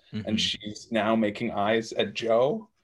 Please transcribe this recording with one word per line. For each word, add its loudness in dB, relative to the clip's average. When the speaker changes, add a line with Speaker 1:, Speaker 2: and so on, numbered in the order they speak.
Speaker 1:
Mm-hmm. -6
Speaker 2:
and 2
she's -6
now 2
making 0
eyes 0
at -2
Joe 2